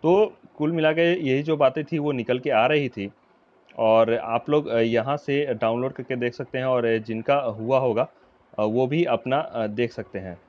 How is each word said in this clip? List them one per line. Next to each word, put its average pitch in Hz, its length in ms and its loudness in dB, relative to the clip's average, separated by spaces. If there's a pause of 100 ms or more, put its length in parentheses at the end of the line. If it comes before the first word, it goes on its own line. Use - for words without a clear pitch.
तो 190 340 2 (220)
cool 151 140 -2
मिला 156 200 2
के 170 220 2
यही 143 280 0
जो 156 140 0
बातें 143 280 2
थी 160 140 -4
वो 147 140 -2
निकल 123 260 -2
के 127 120 -4
आ 113 160 4
रही 143 220 2
थी, 101 220 -8 (680)
और 113 360 4
आप 117 360 -4
लोग, 147 160 2
अ, 117 120 0
यहाँ 117 380 0
से 143 380 -2
डाउनलोड 120 380 -2
करके 131 240 -8
देख 120 180 -4
सकते 131 240 -8
हैं, 131 60 -4
और 117 340 2
जिनका 113 380 -2
हुआ 120 420 -2
होगा, 127 300 0 (500)
अ, 107 40 0
वो 117 240 2
भी 156 180 0
अपना, 127 340 -2
अ, 113 280 -4
देख 117 260 -4
सकते - 260 -10
हैं। 92 160 -10 (140)